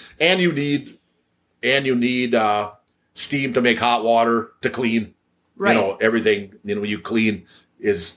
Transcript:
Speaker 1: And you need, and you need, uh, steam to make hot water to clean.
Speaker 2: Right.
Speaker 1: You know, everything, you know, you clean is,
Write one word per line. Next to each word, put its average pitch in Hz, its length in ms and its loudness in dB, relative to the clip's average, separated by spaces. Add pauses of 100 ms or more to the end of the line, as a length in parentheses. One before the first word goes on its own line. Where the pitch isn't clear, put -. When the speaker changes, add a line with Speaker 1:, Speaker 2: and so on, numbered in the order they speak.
(180)
Speaker 1:
And 180 220 2
you 175 120 2
need, 143 460 -4 (640)
and 135 240 0
you 131 80 2
need, 123 400 0
uh, 104 380 0 (420)
steam 135 380 -4
to 123 80 0
make 120 180 2
hot 117 260 2
water 117 480 2 (100)
to 123 80 -2
clean. 113 440 -2 (420)
Speaker 2:
Right. 117 180 0
Speaker 1:
You 113 60 2
know, 98 200 -2
everything, 107 640 0
you 101 120 -6
know, 101 80 -4
you 104 160 -4
clean 110 460 -2 (340)
is, 98 380 -2